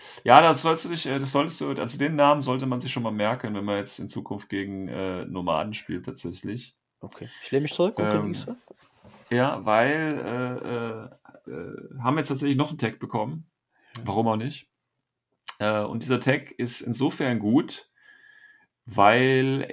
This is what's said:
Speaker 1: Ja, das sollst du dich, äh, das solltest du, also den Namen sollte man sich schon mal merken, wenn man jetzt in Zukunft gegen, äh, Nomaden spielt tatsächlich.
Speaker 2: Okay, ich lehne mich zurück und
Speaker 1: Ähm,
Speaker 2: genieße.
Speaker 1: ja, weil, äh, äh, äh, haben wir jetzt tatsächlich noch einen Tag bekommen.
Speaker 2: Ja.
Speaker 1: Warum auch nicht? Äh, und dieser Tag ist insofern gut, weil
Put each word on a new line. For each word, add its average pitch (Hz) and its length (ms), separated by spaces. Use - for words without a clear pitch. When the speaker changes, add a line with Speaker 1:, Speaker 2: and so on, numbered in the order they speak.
Speaker 1:
Ja, - 180
das 160 220
sollst 160 220
du 175 60
dich, 165 160
äh, 135 120
das 135 140
solltest 156 280
du, 143 100
also 135 280
den 147 160
Namen 143 280
sollte 131 240
man 123 140
sich 127 120
schon 120 100
mal 113 80
merken, 107 440
wenn 101 100
man 101 140
jetzt - 200
in - 100
Zukunft 104 420
gegen, 98 380
äh, 92 360
Nomaden 87 500
spielt 90 320
tatsächlich. - 720
Speaker 2:
Okay, - 280
ich - 80
lehne 139 120
mich 151 120
zurück 185 240
und 107 80
Speaker 1:
Ähm, 107 160
Speaker 2:
genieße. 104 340
Speaker 1:
ja, 123 340
weil, 143 600
äh, 123 440
äh, 117 840
äh, - 500
haben 127 120
wir 156 60
jetzt 139 80
tatsächlich 139 280
noch 147 120
einen 151 100
Tag 110 220
bekommen. 123 500
Speaker 2:
Ja. 117 80
Speaker 1:
Warum 110 240
auch 110 80
nicht? 123 320
Äh, 107 220
und 104 240
dieser 127 160
Tag 135 320
ist - 280
insofern 123 600
gut, 110 480
weil 131 880